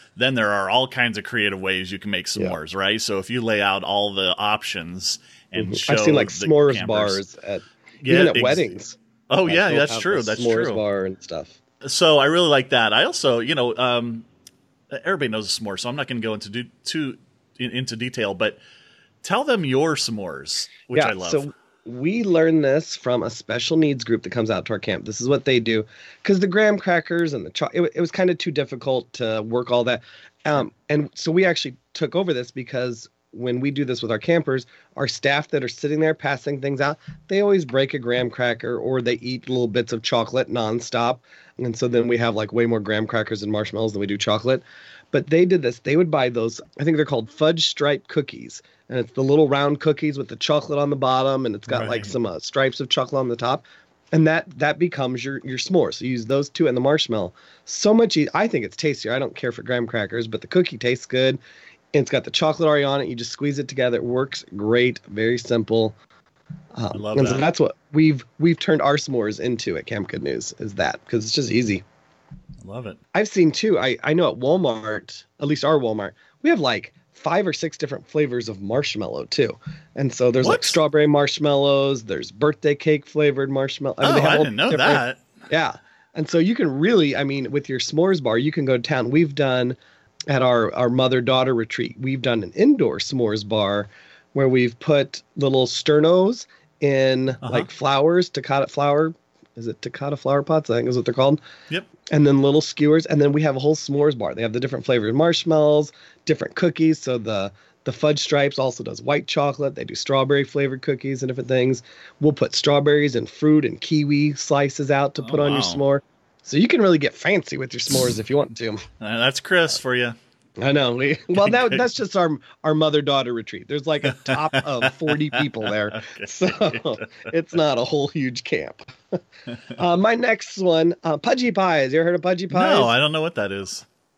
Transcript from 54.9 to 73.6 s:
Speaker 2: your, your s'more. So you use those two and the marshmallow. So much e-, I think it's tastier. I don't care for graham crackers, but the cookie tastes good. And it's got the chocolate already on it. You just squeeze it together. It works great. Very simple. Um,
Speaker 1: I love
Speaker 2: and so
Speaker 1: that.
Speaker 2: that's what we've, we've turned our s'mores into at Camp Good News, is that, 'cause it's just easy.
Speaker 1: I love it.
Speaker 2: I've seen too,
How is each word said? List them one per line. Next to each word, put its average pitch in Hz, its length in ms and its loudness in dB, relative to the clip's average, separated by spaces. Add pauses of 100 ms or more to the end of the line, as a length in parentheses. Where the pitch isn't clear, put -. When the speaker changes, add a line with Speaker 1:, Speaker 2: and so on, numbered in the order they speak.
Speaker 2:
your, 135 220 -8
your 131 140 -8
s'more. 160 340 2
So 127 140 -8
you 131 60 -2
use 117 140 -4
those 139 220 0
two - 180 0
and 127 100 2
the 127 40 0
marshmallow. 120 540 0 (320)
So - 260 2
much 226 240 4
e-, 147 160 2
I 196 160 2
think 135 160 -2
it's - 120 -12
tastier. 123 360 -2
I 127 60 0
don't 135 180 -6
care 120 160 -4
for 110 100 -12
graham 120 240 -2
crackers, 113 420 -4
but 113 120 -6
the - 60 -18
cookie 180 320 0
tastes 123 260 -2
good. 131 340 0 (560)
And 147 80 4
it's - 80 -4
got 131 140 0
the - 60 -12
chocolate 156 380 2
already 147 160 4
on 139 160 0
it. 127 80 -4
You 127 80 -6
just 117 160 -10
squeeze 143 260 -4
it 139 80 -4
together. 127 300 0
It - 80 -2
works 127 400 -4 (100)
great. 117 540 2
Very 110 300 -2
simple. 113 560 0 (800)
Um, 113 200 -6
Speaker 1:
I - 40 -10
love 104 200 -4
Speaker 2:
and 135 80 4
so 123 80 0
Speaker 1:
that. 135 60 -2
Speaker 2:
that's 156 200 2
what - 160 0 (160)
we've, 151 320 4 (140)
we've 165 200 4
turned 156 240 2
our 143 140 2
s'mores 113 440 -2
into 113 380 -4
at - 80 -12
Camp 101 220 -6
Good - 140 -8
News, 67 360 -6
is 101 160 -10
that, 92 320 -4
'cause 113 180 -2
it's 110 100 -8
just 127 160 -2
easy. 107 320 0 (480)
Speaker 1:
I - 380 -20
love 113 180 -12
it. 95 100 -14 (180)
Speaker 2:
I've 208 140 2
seen 165 240 6
too, 214 260 2